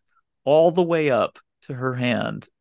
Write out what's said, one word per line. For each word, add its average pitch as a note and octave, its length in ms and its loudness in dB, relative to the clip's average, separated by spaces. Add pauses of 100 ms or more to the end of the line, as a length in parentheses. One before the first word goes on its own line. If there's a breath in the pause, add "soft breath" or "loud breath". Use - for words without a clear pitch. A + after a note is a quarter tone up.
(440)
all D#3 260 4
the F3+ 120 0
way E3 280 0
up G#2 300 -2 (220)
to C#3 120 -12
her B2+ 220 -4
hand. A2+ 500 -4 (140)